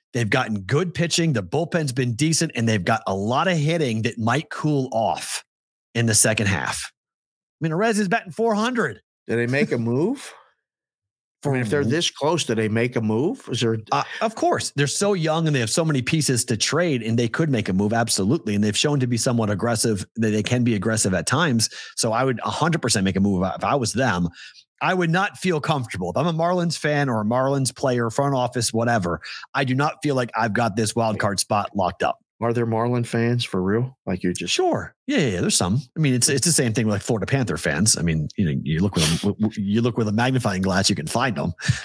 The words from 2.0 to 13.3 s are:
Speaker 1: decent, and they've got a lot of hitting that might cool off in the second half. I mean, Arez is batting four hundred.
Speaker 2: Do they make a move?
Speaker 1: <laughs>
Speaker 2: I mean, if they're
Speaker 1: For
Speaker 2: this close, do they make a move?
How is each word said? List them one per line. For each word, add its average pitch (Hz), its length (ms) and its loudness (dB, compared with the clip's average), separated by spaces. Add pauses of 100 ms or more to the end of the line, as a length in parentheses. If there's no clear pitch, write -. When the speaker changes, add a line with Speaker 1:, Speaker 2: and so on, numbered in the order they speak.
Speaker 1:
decent, 156 400 0
and 117 120 0
they've 110 160 2
got 113 240 0
a 95 80 -2
lot 120 320 0
of 175 120 2
hitting 147 440 0
that 117 160 -2
might 117 300 0
cool 143 440 0
off 107 520 -2 (500)
in 117 120 2
the 113 80 2
second 110 320 2
half. 80 440 -2 (720)
I 160 80 -2
mean, 156 40 -4
Arez 208 280 2
is 202 80 0
batting 196 240 -2
four 226 220 0
hundred. 208 480 -2 (260)
Speaker 2:
Do 110 80 0
they 120 100 0
make 139 240 2
a 139 80 0
move? 135 600 -2
Speaker 1:
<laughs> - 40 -20 (1000)
Speaker 2:
I 143 60 0
mean, 131 100 0
if 117 100 -2
they're 143 140 2
Speaker 1:
For 107 40 0
Speaker 2:
this 160 220 0
close, 156 340 -2
do 113 120 -2
they 110 120 0
make 117 280 0
a 127 40 -2
move? 117 520 -2